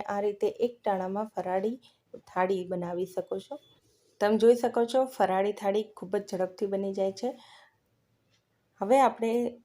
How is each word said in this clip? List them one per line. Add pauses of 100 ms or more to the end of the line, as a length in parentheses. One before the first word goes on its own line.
(140)
આ
રીતે (120)
એક
ટાણામાં
ફરાળી (500)
થાળી
બનાવી
શકો
છો. (680)
તમે
જોઈ
શકો
છો
ફરાળી
થાળી (120)
ખૂબ
જ
ઝડપથી
બની
જાય
છે. (1500)
હવે
આપણે (340)